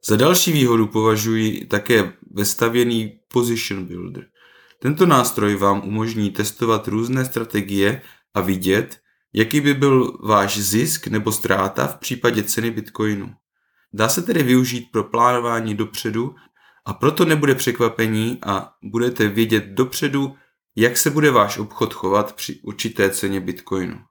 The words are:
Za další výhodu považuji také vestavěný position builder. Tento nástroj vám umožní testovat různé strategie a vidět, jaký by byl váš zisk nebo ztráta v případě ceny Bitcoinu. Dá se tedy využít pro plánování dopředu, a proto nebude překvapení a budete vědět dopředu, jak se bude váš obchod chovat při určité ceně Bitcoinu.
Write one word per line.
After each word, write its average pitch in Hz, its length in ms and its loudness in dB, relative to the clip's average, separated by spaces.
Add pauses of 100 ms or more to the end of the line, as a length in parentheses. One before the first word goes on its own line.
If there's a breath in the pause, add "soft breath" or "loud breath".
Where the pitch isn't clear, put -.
Za 107 100 2
další 170 360 4
výhodu 120 360 4
považuji 110 760 0
také 104 480 0 (180)
vestavěný 113 960 0
position 113 580 -2
builder. 90 400 -12 (540 soft breath)
Tento 151 260 2
nástroj 113 500 2
vám 98 320 2
umožní 107 440 -2
testovat 107 560 -2
různé 117 380 -2
strategie 104 760 0 (320 loud breath)
a - 80 -2
vidět, 95 580 0 (340)
jaký 110 280 2
by 143 120 2
byl 135 500 2
váš 101 360 2
zisk 107 480 0
nebo 107 240 -2
ztráta 95 560 -2
v - 120 -10
případě 123 440 -2
ceny 113 280 -4
Bitcoinu. 104 600 -6 (600)
Dá 110 160 0
se - 120 -2
tedy 170 220 0
využít 123 480 0
pro 107 120 0
plánování 117 720 0
dopředu, 110 600 -6 (500 soft breath)
a 98 80 -8
proto 156 320 2
nebude 147 300 2
překvapení 113 880 0
a - 320 -4 (100)
budete 117 440 0
vědět 107 400 0
dopředu, 135 680 -2 (400 loud breath)
jak 120 220 2
se - 120 2
bude 147 220 2
váš 107 260 4
obchod 107 360 -4
chovat 101 420 -2
při - 280 -12
určité 101 460 -2
ceně 98 300 -2
Bitcoinu. 92 600 -6 (120)